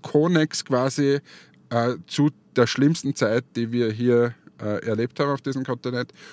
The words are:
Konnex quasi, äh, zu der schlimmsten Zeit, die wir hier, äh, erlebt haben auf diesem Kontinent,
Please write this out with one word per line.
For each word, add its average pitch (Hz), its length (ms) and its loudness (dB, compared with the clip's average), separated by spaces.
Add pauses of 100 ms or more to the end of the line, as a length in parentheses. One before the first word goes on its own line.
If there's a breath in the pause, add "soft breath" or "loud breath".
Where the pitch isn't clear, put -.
Konnex 156 600 0
quasi, 139 560 0 (520 soft breath)
äh, 120 240 0 (100)
zu 147 240 2 (260)
der 120 120 4
schlimmsten 143 480 0
Zeit, 120 280 0 (120)
die 117 160 -6
wir 117 200 0
hier, 120 440 2 (260)
äh, 107 240 -4
erlebt 113 340 -2
haben 143 120 0
auf 135 100 -4
diesem 135 220 -4
Kontinent, 123 480 -6 (220 loud breath)